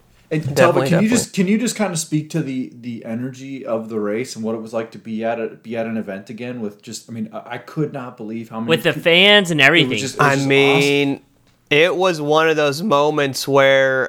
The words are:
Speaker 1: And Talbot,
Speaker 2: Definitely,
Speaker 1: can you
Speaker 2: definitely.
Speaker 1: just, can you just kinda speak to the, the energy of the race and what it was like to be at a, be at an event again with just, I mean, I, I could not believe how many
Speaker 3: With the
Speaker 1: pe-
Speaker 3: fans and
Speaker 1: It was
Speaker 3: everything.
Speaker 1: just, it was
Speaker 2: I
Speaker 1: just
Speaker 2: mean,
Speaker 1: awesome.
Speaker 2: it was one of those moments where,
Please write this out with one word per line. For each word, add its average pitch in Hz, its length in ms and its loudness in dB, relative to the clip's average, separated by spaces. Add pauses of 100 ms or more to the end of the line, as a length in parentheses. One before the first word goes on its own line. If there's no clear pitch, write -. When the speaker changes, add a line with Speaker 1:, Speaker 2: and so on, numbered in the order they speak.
(320)
Speaker 1:
And 156 100 -2
Talbot, 139 140 -6
Speaker 2:
Definitely, 131 240 4
Speaker 1:
can 131 40 2
you 175 240 2
Speaker 2:
definitely. - 20 -
Speaker 1:
just, 240 240 0
can 190 120 0
you 214 120 2
just - 180 -4
kinda 185 200 -2
speak 151 340 -4
to 160 120 -2
the, 131 320 -6
the 120 300 -12
energy 127 640 -10
of 113 240 -4
the 113 100 -4
race 107 340 -4
and 113 100 -8
what 110 100 -4
it 113 80 -8
was 110 100 -16
like 113 200 -6
to 107 60 -18
be 110 260 -8
at 113 140 -2
a, 113 100 -4
be - 280 -12
at 113 100 -4
an 113 120 -6
event 101 320 -10
again 120 300 -10
with 104 220 -10
just, - 280 -16
I - 20 -16
mean, 110 200 -8
I, 110 100 -12 (120)
I 123 40 -10
could - 340 -6
not 123 240 -12
believe 117 320 -12
how 113 120 -12
many 117 100 -2
Speaker 3:
With 160 140 0
the 156 100 0
Speaker 1:
pe- 151 60 -10
Speaker 3:
fans 185 500 6
and 151 100 2
Speaker 1:
It 135 40 6
was - 40 8
Speaker 3:
everything. 143 300 4
Speaker 1:
just, 135 160 -6
it - 60 -6
was 147 60 4
Speaker 2:
I 139 100 2
Speaker 1:
just 139 120 0
Speaker 2:
mean, 139 640 4
Speaker 1:
awesome. - 120 -10 (460)
Speaker 2:
it 151 260 4
was 175 240 0
one 151 280 2
of 156 80 2
those 147 260 0
moments 143 640 0
where, 135 640 4